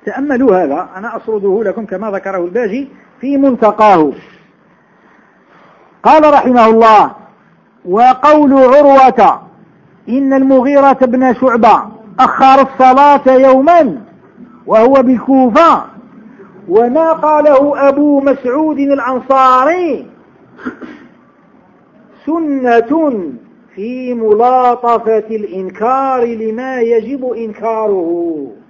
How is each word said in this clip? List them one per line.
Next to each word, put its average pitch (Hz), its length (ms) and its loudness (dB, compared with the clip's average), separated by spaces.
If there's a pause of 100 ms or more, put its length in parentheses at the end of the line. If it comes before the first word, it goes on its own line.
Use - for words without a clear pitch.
تأملوا 247 560 -2
هذا، 156 320 -6
أنا 220 220 -12
أسرده 214 460 -4
لكم 208 220 -6
كما 202 260 -10
ذكره 190 340 -8
الباجي 226 420 -6 (340)
في 277 160 -4
منتقاه. 214 760 2 (1900)
قال 302 300 4
رحمه 247 340 2
الله: 220 440 4 (760)
"وقول 254 680 2
عروة 262 880 4 (680)
إن 269 240 -2
المغيرة 269 680 2
بن 254 320 0
شعبة 233 480 2 (380)
أخر 262 420 4
الصلاة 269 760 2
يوما 262 680 2 (640)
وهو 220 280 2
بالكوفة، 262 920 2 (840)
وما 247 440 0
قاله 294 760 0
أبو 285 300 0
مسعود 277 600 -4
الأنصاري 262 1300 -2 (2250)
سنة 277 960 -2 (540)
في 247 380 -10
ملاطفة 233 1040 0
الإنكار 220 1080 -6
لما 233 560 -8
يجب 233 500 -4
إنكاره 190 1160 -6 (220)